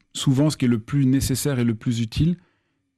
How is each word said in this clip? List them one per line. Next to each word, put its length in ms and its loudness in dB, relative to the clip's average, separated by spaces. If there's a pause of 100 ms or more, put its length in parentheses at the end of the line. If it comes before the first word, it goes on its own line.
(140)
souvent, 360 2
ce 80 -6
qui 80 -2
est 40 2
le 100 2
plus 260 -2
nécessaire 540 0
et 60 2
le 100 0
plus 260 -4
utile, 360 0 (600)